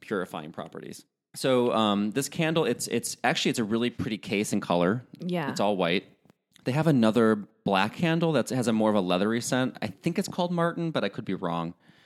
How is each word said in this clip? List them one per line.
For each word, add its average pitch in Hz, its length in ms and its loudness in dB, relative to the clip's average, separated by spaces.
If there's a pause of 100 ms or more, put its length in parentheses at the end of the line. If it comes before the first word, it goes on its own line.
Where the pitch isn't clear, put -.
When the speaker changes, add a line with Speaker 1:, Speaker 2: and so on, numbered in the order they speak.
Speaker 1:
purifying 87 500 -6
properties. - 540 -14 (320)
So, 123 360 2
um, 104 380 2
this 131 180 -4
candle, 165 360 0
it's, 117 240 -4
it's - 340 -4
actually, 131 280 0
it's 131 100 -2
a 110 40 0
really 113 260 0
pretty - 280 -6
case - 340 -2
and 104 80 0
color. 90 440 2 (160)
Speaker 2:
Yeah. 165 300 -4
Speaker 1:
It's - 100 -4
all 104 160 2
white. 87 280 0 (600)
They 127 80 -2
have 156 140 2
another 113 600 4 (180)
black 98 300 2
candle 165 380 0
that 120 160 0
has 123 200 -2
a 117 40 4
more 110 160 4
of 107 80 4
a 101 60 2
leathery 101 400 0
scent. 127 400 -2
I - 60 -4
think - 300 -6
it's 196 100 -2
called 175 220 -2
Martin, 170 420 -2
but 131 120 -2
I 101 60 -2
could 110 160 -10
be 98 80 -4
wrong. 85 400 -4 (320)